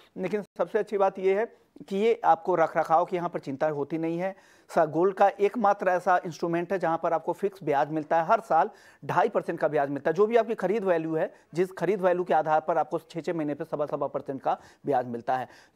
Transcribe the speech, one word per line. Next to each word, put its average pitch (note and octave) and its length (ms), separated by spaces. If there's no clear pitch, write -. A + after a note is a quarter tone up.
लेकिन F#3 260
सबसे F#3 220
अच्छी G#3 180
बात G3 220
ये F#3+ 200
है A#3 220
कि G3 80
ये A3 300
आपको E3 300
रख D#3+ 220
रखाव E3 280
की F#3 100
यहाँ F3 140
पर E3+ 100
चिंता C#3+ 280
होती C#3+ 300
नहीं E3 220
है। F#3+ 160
सा-, E3 200
गोल्ड F3 260
का G3+ 120
एकमात्र G3+ 640
ऐसा F3+ 360
इंस्ट्रूमेंट E3+ 480
है G3 60
जहाँ E3 240
पर E3 100
आपको D#3+ 200
फिक्स G3 300
ब्याज D3 280
मिलता D#3 300
है, D#3+ 60
हर G#3 120
साल F3 300
ढाई F#3+ 240
परसेंट F3 300
का D#3+ 80
ब्याज C#3+ 220
मिलता C#3+ 200
है। E3 60
जो G#3 120
भी A#3 100
आपकी A3 180
खरीद G3 280
वैल्यू D#3+ 320
है, F3 180
जिस F3+ 180
खरीद F3+ 300
वैल्यू F3+ 220
के F3+ 100
आधार D#3 280
पर E3 160
आपको D#3 220
छः D#3+ 220
छः E3 120
महीने D3+ 200
पे D3+ 120
सवा D3 200
सवा C#3+ 220
परसेंट C#3 340
का D#3+ 160
ब्याज B2+ 220
मिलता A#2+ 300
है। B2 100